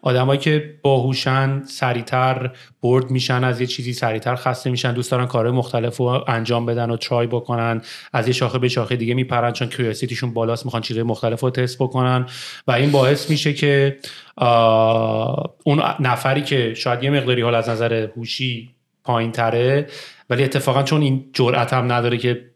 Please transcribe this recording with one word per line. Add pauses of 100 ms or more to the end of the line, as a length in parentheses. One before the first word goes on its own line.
آدمایی
که
باهوشن
سریعتر (300)
برد
می‌شن
از
یه
چیزی،
سریعتر
خسته
می‌شن،
دوست
دارن
کارهای
مختلف
رو
انجام
بدن
و
ترای
بکنن، (320)
از
یه
شاخه
به
شاخه
دیگه
میپرن
چون
کیوریاسیتیشون
بالاست،
می‌خوان
چیزهای
مختلف
رو
تست
بکنن (420)
و
این
باعث
می‌شه
که، (400)
اه،
اون (180)
نفری
که
شاید
یه
مقداری
حالا
از
نظر (100)
هوشی (340)
پایین‌تره (420)
ولی
اتفاقاً
چون
این
جرأت
هم
نداره
که